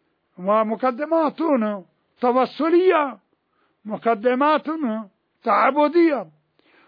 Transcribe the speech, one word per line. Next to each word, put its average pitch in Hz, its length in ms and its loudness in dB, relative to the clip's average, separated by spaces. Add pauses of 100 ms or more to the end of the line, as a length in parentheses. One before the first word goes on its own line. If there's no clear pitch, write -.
(400)
ومقدمات 240 1000 -2 (840)
توسلية، 285 960 0 (680)
مقدمات 247 800 0 (800)
تعبدية، 277 800 2 (640)